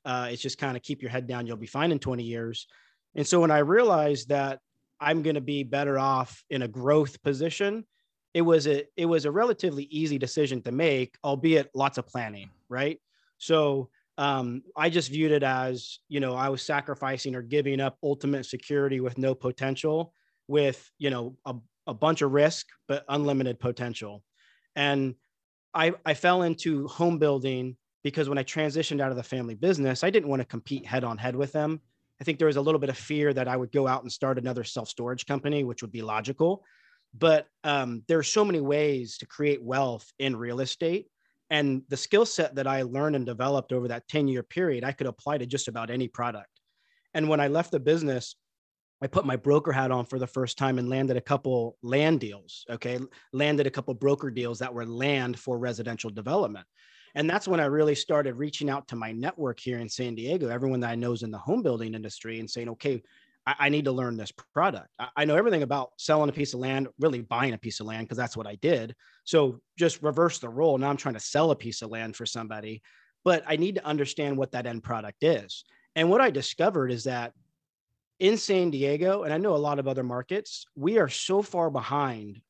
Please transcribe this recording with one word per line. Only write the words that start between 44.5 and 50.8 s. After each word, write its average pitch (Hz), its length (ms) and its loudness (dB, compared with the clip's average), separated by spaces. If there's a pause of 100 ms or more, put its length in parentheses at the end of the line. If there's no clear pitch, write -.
I 135 80 -4
could 135 160 -4
apply 147 300 -4
to 127 80 -4
just 131 220 -4
about 113 240 -8
any 123 160 -2
product. 113 420 -6 (640)
And 156 160 2
when 151 100 4
I 143 80 4
left 156 240 0
the 160 80 2
business, 143 560 0 (680)
I 139 60 -2
put 151 180 2
my 131 100 0
broker 143 360 4
hat 131 200 2
on 123 140 0
for 131 120 -6
the 127 100 -2
first 131 300 -4
time 131 220 2
and 123 100 -2